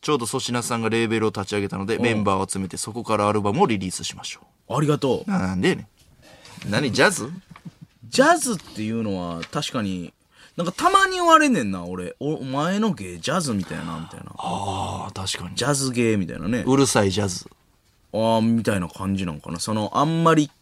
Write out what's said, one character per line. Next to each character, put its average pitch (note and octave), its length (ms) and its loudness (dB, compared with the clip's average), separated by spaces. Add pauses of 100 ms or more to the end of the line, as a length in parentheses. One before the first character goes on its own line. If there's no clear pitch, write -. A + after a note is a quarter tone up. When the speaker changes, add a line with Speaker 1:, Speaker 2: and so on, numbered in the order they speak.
Speaker 1:
ち - 80 -4
ょ D3+ 60 4
う C3+ 40 2
ど A#2+ 60 -6
粗 C3 140 -4
品 A#2+ 240 -4
さ A#2+ 140 -2
ん A2+ 60 -2
が A2 60 0
レ A#2 160 2
ー A2 40 0
ベ A2+ 100 0
ル A2 80 2
を G#2 40 0
立 F#2+ 160 -6
ち G#2 80 -4
上 G2+ 80 0
げ G2+ 40 -2
た F2+ 100 -6
の G2 80 -4
で、 G#2+ 120 -2
Speaker 2:
う - 20 -4
ん。 G#2 40 0
Speaker 1:
メ A#2+ 100 2
ン G#2+ 100 0
バ G2 160 2
ー F#2+ 60 0
を - 20 -12
集 - 100 -6
め F#2+ 120 -4
て - 80 -12
そ A2 160 -8
こ A#2 100 -8
か G#2+ 140 0
ら G#2 100 4
ア G#2 60 4
ル G#2 80 2
バ G2+ 100 0
ム D#3+ 120 2
を G3 40 2
リ A2+ 100 0
リ F#2 120 -4
ー - 20 -10
ス - 140 -10
し - 100 -8
ま - 80 -18
し - 140 -12
ょ - 100 -20 (220)
う。 A2+ 80 -2
Speaker 2:
あ - 20 0
り D3+ 80 2
が C#3+ 120 2
と B2+ 280 0
う。 - 20 -8
Speaker 1:
な、 G3 80 0
な F#2 160 0
ん F2+ 60 -2
で A2+ 100 2
や F#3 60 0
ね - 140 -12 (760)
ん。 G2 40 -4
何、 A#2+ 220 0
ジ A#2+ 100 6
ャ G3 60 8
ズ？ C3+ 200 -6 (760)
Speaker 2:
ジ B3 180 2
ャ E4+ 140 6
ズ B3+ 160 -2
っ - 20 -2
て - 280 -10
い G#2+ 80 -4
う A2+ 120 -2
の G2 160 -2
は E2+ 220 -6 (100)
確 - 200 -6
か B2 100 -4
に、 F#2+ 320 -6 (440)
な E3+ 80 -2
ん - 20 -2
か F#3 60 -6
た E4 160 2
ま G4 180 6
に F#4 60 -2
言 F4+ 120 0
わ E4 140 8
れ D4+ 80 4
ん C4 60 4
ね F3 80 2
ん G2+ 100 -2
な、 F2+ 140 -6
俺。 F2+ 340 -6
「お、 D3+ 160 -2
お - 80 -8
前 C#3+ 340 -2
の G#3+ 160 0
芸 F#2 240 -10
ジ E2 140 -4
ャ F3 80 2
ズ C#3+ 140 -2
み G2 100 -2
た - 100 -10
い D#2+ 60 -8
な」 D#2+ 220 -8
み E2 60 -12
た - 100 -16
い - 20 -14
な。 - 180 -18
Speaker 1:
あ F#2 720 -6
ー、 - 20 -16
確 - 300 -6
か F2 60 -10
に。 F#2+ 60 -12
Speaker 2:
ジ A#2 100 -2
ャ C#3+ 80 2
ズ C3+ 180 -2
芸 A#2 260 2
み F#2 100 0
た B1+ 80 -8
い - 40 -10
な E2 80 -4
ね。 A2+ 200 -2
Speaker 1:
う C3 100 6
る C#3 80 6
さ A#2+ 180 4
い G2 80 4
ジ F#2+ 100 0
ャ G2+ 60 2
ズ。 - 220 -6 (640)
Speaker 2:
あ - 40 -2
ー、 A2+ 240 4
み A2+ 200 4
た G#2+ 140 0
い F#2+ 40 2
な F2 80 -2
感 G2 280 -2
じ F#2+ 100 -2
な F2 60 -4
ん D2+ 80 -8
か - 100 -12
な。 F2 100 -6
そ - 140 -4
の、 G#2+ 240 -2
あ C3+ 60 4
ん E3 200 0
ま E3 120 8
り D3+ 160 2 (100)